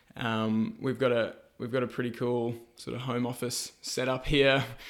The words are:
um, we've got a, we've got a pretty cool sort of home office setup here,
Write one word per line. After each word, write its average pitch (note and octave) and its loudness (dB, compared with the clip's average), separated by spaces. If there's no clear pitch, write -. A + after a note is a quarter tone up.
um, A2 0
we've C3 -2
got B2+ 4
a, A2 2
we've A#2 -8
got B2 0
a A#2+ -2
pretty B2 -4
cool A#2+ -2
sort - -8
of B2 -8
home B2 -2
office B2 -6
setup B2+ -2
here, C3+ 6